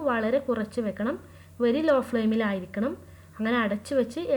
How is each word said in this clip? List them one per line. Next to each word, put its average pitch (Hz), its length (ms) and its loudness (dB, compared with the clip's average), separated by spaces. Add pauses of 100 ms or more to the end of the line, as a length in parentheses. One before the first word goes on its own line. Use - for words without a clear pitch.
വളരെ 226 380 2
കുറച്ച് 220 400 -2
വെക്കണം, 214 280 -2 (480)
very 240 240 4
low 277 120 6 (100)
ഫ്ലെയിമിലായിരിക്കണം. 220 840 0 (440)
അങ്ങനെ 220 260 0
അടച്ചു 208 360 -4
വെച്ച് 240 200 -2 (160)